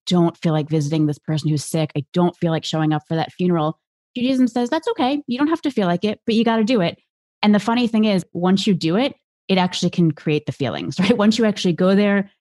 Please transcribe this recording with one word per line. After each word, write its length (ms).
don't 300
feel 160
like 160
visiting 380
this 120
person 300
who's 160
sick. 320
I 160
don't 240
feel 140
like 140
showing 280
up 140
for 80
that 180
funeral." 460
Judaism 320
says, 220
"That's 180
okay. 400
You 100
don't 80
have 160
to 80
feel 160
like 180
it, 220
but 80
you 80
gotta 220
do 160
it." 180
And 120
the 60
funny 260
thing 200
is, 260
once 340
you 80
do 220
it, 180
it 100
actually 340
can 200
create 360
the 60
feelings, 460
<laughs> 20
right? 160
Once 220
you 60
actually 300
go 200
there, 340